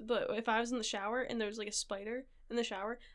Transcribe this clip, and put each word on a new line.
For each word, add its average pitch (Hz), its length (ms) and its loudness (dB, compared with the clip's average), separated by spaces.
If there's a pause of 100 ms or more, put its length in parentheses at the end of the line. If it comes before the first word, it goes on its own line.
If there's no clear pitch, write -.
but 220 260 4
if 220 180 0
I 220 100 6
was 240 120 0
in 254 60 2
the 220 60 0
shower 214 380 0
and 240 200 -2
there 208 60 2
was, 214 100 -4
like, 208 120 -4
a - 20 -6
spider 220 540 -4 (240)
in 226 60 -4
the 240 80 4
shower, 214 340 -2 (180)